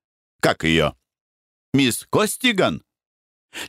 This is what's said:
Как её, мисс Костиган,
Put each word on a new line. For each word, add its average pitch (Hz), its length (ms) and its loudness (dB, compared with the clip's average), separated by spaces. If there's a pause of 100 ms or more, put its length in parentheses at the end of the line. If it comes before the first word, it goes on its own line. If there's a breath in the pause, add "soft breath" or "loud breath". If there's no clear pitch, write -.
(400)
Как - 240 -2
её, 80 320 2 (800)
мисс 135 360 0
Костиган, 185 760 0 (840 loud breath)